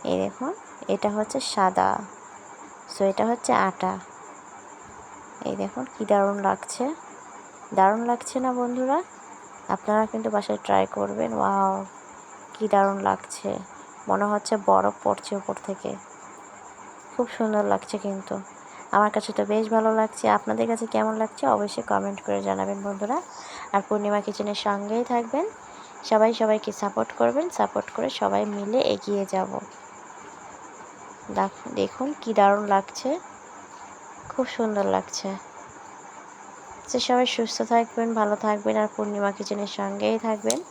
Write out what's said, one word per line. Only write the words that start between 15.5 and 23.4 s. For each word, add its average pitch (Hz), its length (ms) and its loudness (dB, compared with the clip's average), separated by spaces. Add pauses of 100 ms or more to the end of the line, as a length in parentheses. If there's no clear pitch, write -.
থেকে। 196 300 -6 (1200)
খুব 240 120 0 (100)
সুন্দর 214 280 2
লাগছে 202 320 0
কিন্তু, 196 380 -6 (560)
আমার 208 200 6
কাছে 214 220 -2
তো 202 120 0
বেশ 214 240 2
ভালো 220 260 4
লাগছে। 220 340 2
আপনাদের 220 380 2
কাছে 226 200 -2
কেমন 220 280 2
লাগছে 220 320 0
অবশ্যই 208 360 2
কমেন্ট 202 420 -2
করে 101 160 0
জানাবেন 196 420 -2
বন্ধুরা। 208 340 -2 (560)